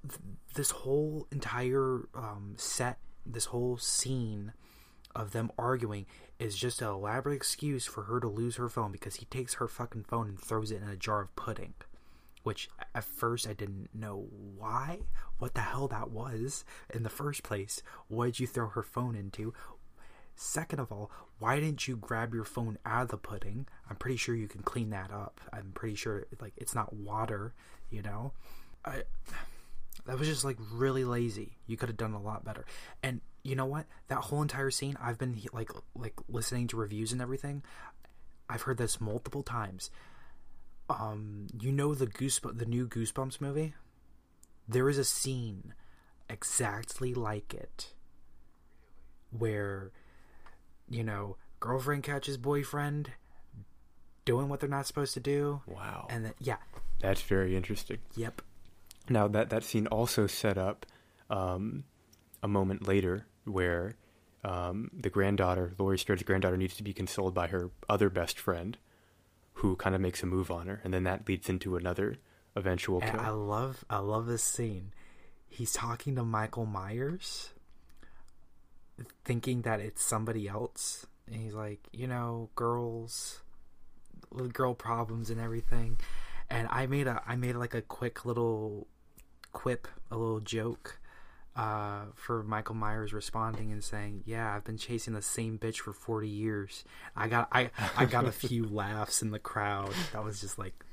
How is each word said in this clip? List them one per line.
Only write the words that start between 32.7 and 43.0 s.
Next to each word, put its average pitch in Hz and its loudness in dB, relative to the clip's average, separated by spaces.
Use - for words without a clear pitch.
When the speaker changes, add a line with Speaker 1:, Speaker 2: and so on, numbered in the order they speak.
Speaker 1:
And 127 -2
you 131 0
know 131 2
what? 147 -2
That 131 0
whole 147 2
entire 139 2
scene, 139 0
I've 120 -2
been, 123 -2
like, 113 -4
like, 113 -4
listening 120 0
to 113 -2
reviews 107 0
and 127 0
everything. 139 -2
I've 117 -4
heard 127 0
this 117 2
multiple 117 -2
times. 101 -4
Um, 104 -4
you 127 2
know 143 4
the 131 2
Gooseb-, 127 0
the 117 0
new 120 2
Goosebumps 117 -2